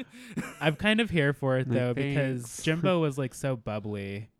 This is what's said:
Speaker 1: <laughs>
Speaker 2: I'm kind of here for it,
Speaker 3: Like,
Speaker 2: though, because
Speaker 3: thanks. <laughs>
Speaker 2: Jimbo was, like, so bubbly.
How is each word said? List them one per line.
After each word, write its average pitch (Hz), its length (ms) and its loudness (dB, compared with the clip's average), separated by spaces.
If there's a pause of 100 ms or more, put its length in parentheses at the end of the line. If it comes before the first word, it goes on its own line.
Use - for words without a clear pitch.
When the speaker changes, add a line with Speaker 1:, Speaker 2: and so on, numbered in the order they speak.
(260)
Speaker 1:
<laughs> - 340 -10
Speaker 2:
I'm 151 160 2
kind 214 240 2
of 226 100 2
here 147 220 4
for 131 260 2
it, 131 120 0
Speaker 3:
Like, 123 80 2
Speaker 2:
though, 123 160 2
because 135 480 0
Speaker 3:
thanks. - 220 -12
<laughs> - 0 -
Speaker 2:
Jimbo 170 360 4
was, 143 180 0
like, 131 160 -2
so 135 220 -2
bubbly. 104 840 -6